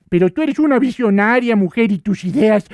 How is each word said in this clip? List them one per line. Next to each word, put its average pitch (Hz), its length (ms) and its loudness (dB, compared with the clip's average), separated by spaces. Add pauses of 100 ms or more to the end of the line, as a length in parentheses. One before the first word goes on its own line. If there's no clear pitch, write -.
Pero 180 220 0
tú 294 100 -6
eres 302 180 -2
una 294 200 2
visionaria, 233 800 0
mujer, 202 360 0
y 196 60 -2
tus 190 260 -6
ideas 214 500 0